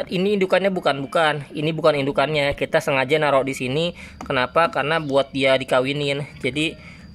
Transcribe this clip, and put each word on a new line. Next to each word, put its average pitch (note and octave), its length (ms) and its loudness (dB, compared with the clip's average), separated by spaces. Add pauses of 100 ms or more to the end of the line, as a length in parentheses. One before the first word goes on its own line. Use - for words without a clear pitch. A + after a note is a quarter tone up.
(140)
ini G3+ 240 0
indukannya? F#3+ 320 2
Bukan, D3+ 320 -2
bukan. D3+ 480 0
Ini D#3 240 -4
bukan D#3 240 2
indukannya. C#3+ 560 0
Kita C#3+ 240 0
sengaja C#3 400 0
naruh C#3 240 4
di C3+ 100 -4
sini. D3 400 -4 (300)
Kenapa? C#3+ 480 0
Karena D#3 320 0
buat C3+ 320 0
dia C3+ 240 4
dikawinin. C#3 640 0 (160)
Jadi, D3 400 -4 (360)